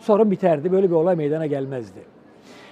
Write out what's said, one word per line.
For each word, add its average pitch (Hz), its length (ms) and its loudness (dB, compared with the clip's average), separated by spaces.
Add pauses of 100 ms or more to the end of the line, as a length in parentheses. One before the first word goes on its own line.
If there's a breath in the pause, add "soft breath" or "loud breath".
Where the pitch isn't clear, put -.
sorun 214 300 2
biterdi. 180 420 0
Böyle 190 180 2
bir 170 40 0
olay 170 220 2
meydana 156 300 -2
gelmezdi. 135 520 -8 (720 loud breath)